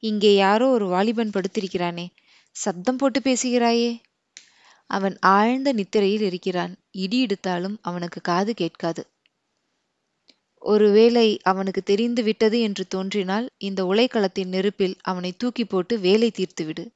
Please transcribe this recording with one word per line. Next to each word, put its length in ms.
இங்கே 320
யாரோ 360
ஒரு 180
வாலிபன் 460
படுத்திருக்கிறானே, 720
சத்தம் 400
போட்டு 240
பேசுகிறாயே." 720
"அவன் 260
ஆழ்ந்த 440
நித்திரையில் 500
இருக்கிறான். 500
இடி 300
இடித்தாலும் 640
அவனுக்கு 380
காது 340
கேட்காது." 480
"ஒருவேளை 640
அவனுக்கு 400
தெரிந்து 400
விட்டது 380
என்று 260
தோன்றினால், 600
இந்த 260
உலைக்களத்தின் 720
நெருப்பில் 480
அவனை 340
தூக்கி 280
போட்டு 340
வேலை 320
தீர்த்துவிடு." 540